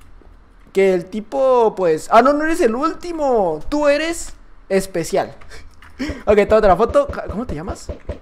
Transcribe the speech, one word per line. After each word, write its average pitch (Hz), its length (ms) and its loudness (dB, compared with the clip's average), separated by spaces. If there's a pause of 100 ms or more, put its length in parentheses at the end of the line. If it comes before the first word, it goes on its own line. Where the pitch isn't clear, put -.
(720)
Que 190 220 4
el 175 100 -4
tipo, 240 680 0
pues, 165 360 0
ah, 226 120 8
no, 285 100 4
no 294 100 -2
eres 320 180 -2
el 226 120 2
último. 262 880 -2 (100)
Tú 294 180 0
eres 311 460 -2 (340)
especial. 175 680 -2 (640)
<laughs> 262 260 -10
Ok, 202 220 4
toma 214 100 4
otra 202 180 6
foto. 277 300 2
Ca-, - 200 -10
¿cómo 196 200 -8
te 185 80 -8
llamas? 160 340 -10 (340)